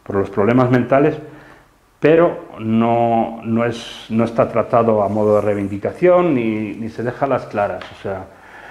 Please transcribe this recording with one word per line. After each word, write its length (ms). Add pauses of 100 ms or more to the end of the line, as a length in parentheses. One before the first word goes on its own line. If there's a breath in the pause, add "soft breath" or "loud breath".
por 140
los 140
problemas 400
mentales, 460 (840 loud breath)
pero 480 (100)
no, 840
no 200
es, 460
no 140
está 240
tratado 540
a 60
modo 280
de 60
reivindicación 920
ni, 400
ni 140
se 160
deja 240
las 180
claras. 380 (120)
O 60
sea, 220 (460 loud breath)